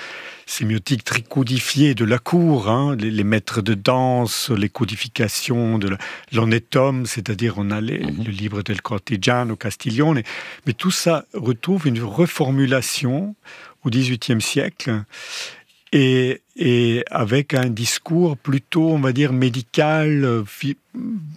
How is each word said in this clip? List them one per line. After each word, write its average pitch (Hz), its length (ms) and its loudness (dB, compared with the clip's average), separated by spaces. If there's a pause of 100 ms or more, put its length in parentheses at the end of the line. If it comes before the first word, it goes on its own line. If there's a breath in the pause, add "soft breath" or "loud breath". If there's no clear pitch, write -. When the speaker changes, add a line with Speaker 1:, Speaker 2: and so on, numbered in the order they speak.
(460 loud breath)
Speaker 1:
sémiotique 110 580 -2
très - 160 -2
codifiée 131 760 2
de 113 120 0
la 120 120 2
cour, 151 520 2
hein, 139 280 2
les, 107 120 -2
les 104 140 0
maîtres 107 360 0
de 104 140 2
danse, 123 760 0
les 101 200 0
codifications 113 1080 -2
de 101 100 -2
la, 95 100 -4 (340 loud breath)
l'honnête 113 440 2
homme, 131 280 2
c'est-à-dire 110 540 -2
on 101 120 -2
a 107 120 -2
les, 110 160 -4
Speaker 2:
Mhm. - 260 -4
Speaker 1:
le 107 60 -4
livre 101 320 -4
del 98 180 -4
Cortigiano, 113 760 -2
Castiglione, 123 680 0 (420 loud breath)
mais 139 80 0
tout 185 200 -2
ça 165 420 0
retrouve 151 540 -2
une 117 140 0
reformulation 135 1300 0 (500 loud breath)
au 135 60 0
dix-huitième 123 500 0
siècle, 117 600 -2 (880 loud breath)
et, 131 480 4 (160)
et 120 540 2
avec 123 420 0
un 127 140 2
discours 139 720 0
plutôt, 156 520 0
on 156 100 2
va 135 120 2
dire, 135 220 2
médical, 147 880 2
euh, 117 220 0
fi-, - 320 -6 (580)